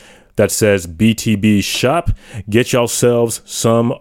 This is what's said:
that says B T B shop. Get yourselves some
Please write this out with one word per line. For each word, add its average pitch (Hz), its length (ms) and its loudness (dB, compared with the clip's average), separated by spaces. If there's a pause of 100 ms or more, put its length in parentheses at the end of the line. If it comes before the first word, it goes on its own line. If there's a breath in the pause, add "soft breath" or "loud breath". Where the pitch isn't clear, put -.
(380 soft breath)
that 101 120 2
says 98 380 0
B 87 260 2
T 110 220 -2
B 104 260 2
shop. 147 480 -2 (400 loud breath)
Get 113 220 0
yourselves 120 760 0
some 117 560 0